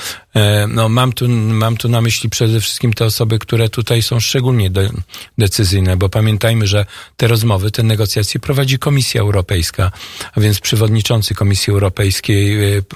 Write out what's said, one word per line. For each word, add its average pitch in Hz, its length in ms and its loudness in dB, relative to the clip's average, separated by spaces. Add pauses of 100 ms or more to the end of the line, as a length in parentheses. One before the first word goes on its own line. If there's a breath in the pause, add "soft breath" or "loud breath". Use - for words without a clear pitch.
(340 loud breath)
e, 104 320 2
no, 113 220 0
mam 123 240 2
tu, 123 160 -2
mam 113 480 0
tu 117 120 -2
na 117 120 2
myśli 113 300 0
przede 113 300 2
wszystkim - 320 -2
te 113 120 -2
osoby, 110 340 0
które 113 300 0
tutaj 113 340 -2
są 120 180 -2
szczególnie 120 500 0
de-, 95 200 0 (480 loud breath)
decyzyjne, 95 580 2
bo 95 120 2
pamiętajmy, 110 580 0
że 101 200 0 (300 loud breath)
te 123 100 0
rozmowy, 110 440 2
te 117 120 -2
negocjacje 110 580 0
prowadzi 135 380 0
Komisja 135 420 0
Europejska, 95 680 0 (440 loud breath)
a 113 60 0
więc 104 200 2
przewodniczący 110 760 0
Komisji 101 380 0
Europejskiej, 101 1040 0
e, 98 60 0 (140)